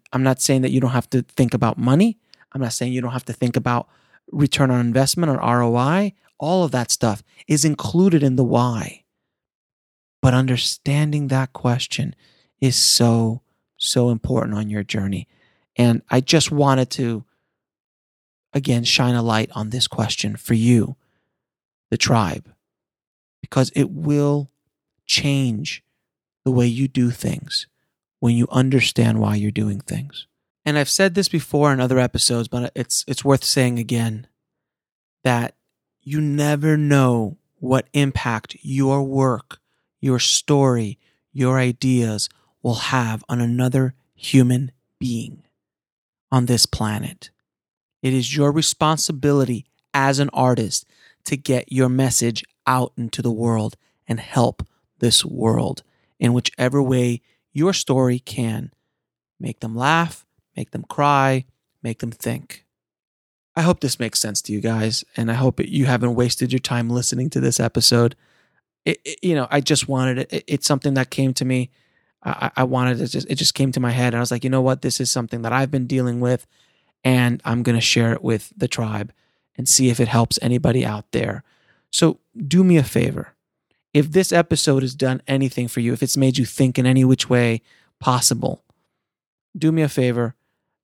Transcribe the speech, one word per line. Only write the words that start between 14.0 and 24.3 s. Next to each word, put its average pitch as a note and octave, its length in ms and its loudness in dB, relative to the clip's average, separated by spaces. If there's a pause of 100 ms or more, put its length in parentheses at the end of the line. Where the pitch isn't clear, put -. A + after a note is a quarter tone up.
important A2+ 460 -2
on G#2 140 -4
your G#2 140 -4
journey. G2 440 -4 (500)
And A#2 320 4
I B2+ 100 4
just D3 320 2
wanted C3+ 400 2
to, A#2 320 -4 (1300)
again, C3 300 0
shine B2 320 0
a A#2+ 60 0
light A2 320 0
on G#2+ 160 -6
this A#2+ 180 -4
question G#2+ 480 -4
for - 200 -2
you, A#2 420 4 (920)
the A2 80 -2
tribe, A2 520 -2 (920)
because - 340 -2
it C#3 160 0
will D3 580 -2 (560)